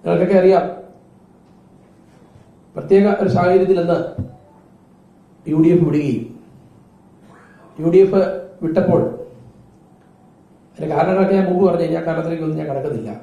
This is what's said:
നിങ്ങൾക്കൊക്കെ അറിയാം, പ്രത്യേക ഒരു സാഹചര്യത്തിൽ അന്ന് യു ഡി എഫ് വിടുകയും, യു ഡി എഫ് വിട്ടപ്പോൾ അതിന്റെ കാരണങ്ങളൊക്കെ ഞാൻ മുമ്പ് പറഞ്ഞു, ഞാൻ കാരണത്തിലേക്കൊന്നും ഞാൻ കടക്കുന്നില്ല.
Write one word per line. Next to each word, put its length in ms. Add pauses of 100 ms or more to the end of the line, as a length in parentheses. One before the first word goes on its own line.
നിങ്ങൾക്കൊക്കെ 380
അറിയാം, 240 (2000)
പ്രത്യേക 300 (160)
ഒരു 140
സാഹചര്യത്തിൽ 480
അന്ന് 140 (1500)
യു 120
ഡി 120
എഫ് 120
വിടുകയും, 380 (1500)
യു 160
ഡി 120
എഫ് 180 (420)
വിട്ടപ്പോൾ 360 (1700)
അതിന്റെ 220
കാരണങ്ങളൊക്കെ 420
ഞാൻ 140
മുമ്പ് 180
പറഞ്ഞു, 260
ഞാൻ 140
കാരണത്തിലേക്കൊന്നും 520
ഞാൻ 120
കടക്കുന്നില്ല. 360 (120)